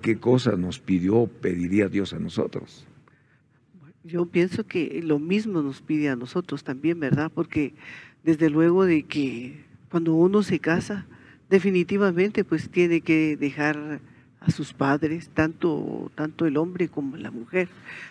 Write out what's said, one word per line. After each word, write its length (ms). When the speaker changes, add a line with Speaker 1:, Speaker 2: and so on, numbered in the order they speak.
Speaker 1:
¿qué 160
cosas 420
nos 200
pidió, 480
pediría 600
Dios 260
a 60
nosotros? 640
Speaker 2:
Yo 220
pienso 400
que 380
lo 160
mismo 420
nos 200
pide 260
a 80
nosotros 480
también, 340
¿verdad? 360
Porque 400
desde 260
luego 360
de 180
que 640
cuando 220
uno 300
se 160
casa, 460
definitivamente, 960
pues, 240
tiene 320
que 340
dejar 640
a 40
sus 220
padres, 600
tanto, 840
tanto 300
el 120
hombre 300
como 300
la 140
mujer, 360